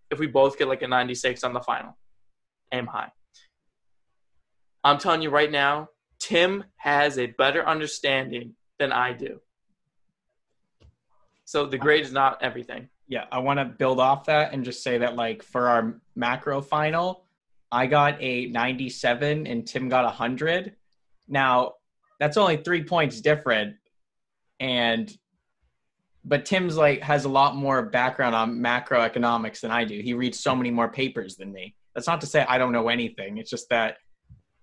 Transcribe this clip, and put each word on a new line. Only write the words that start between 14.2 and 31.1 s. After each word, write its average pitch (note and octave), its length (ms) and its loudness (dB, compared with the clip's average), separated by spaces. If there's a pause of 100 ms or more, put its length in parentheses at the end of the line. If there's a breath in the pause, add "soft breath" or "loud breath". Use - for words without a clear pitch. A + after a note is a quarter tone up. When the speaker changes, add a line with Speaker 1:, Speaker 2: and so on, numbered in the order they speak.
Speaker 2:
that D3+ 280 2
and C3+ 100 -4
just B2 200 -10
say B2 160 0
that, A#2+ 160 0
like, A2+ 280 -4
for B2 240 0
our A#2 320 2 (160)
macro B2+ 460 -2
final, D#3 640 -2 (460)
I B2+ 160 2
got D3 340 4
a B2+ 260 -4
ninety-seven B2+ 1000 -2
and A#2 200 -6
Tim C3 220 -6
got B2+ 160 4
a A2+ 40 2
hundred. D3+ 680 -4 (520)
Now, C3 460 2 (460)
that's D3 180 0
only F3+ 200 4
three E3 260 -2
points C#3+ 380 0
different, A#2+ 540 0 (840)
and, A#2 520 0 (1120)
but C#3+ 220 -2
Tim's, F3+ 320 0
like, D3 240 4
has C#3+ 240 0
a C#3 40 -4
lot C3+ 260 4
more C3+ 280 0
background B2 520 0
on A#2 240 0
macroeconomics A#2+ 1000 0
than A2+ 100 -4
I A#2 140 2
do. G#2 140 -8
He A#2+ 140 -4
reads B2 260 -4
so C3 160 0
many B2 160 -2
more A#2 180 0
papers A#2 460 -6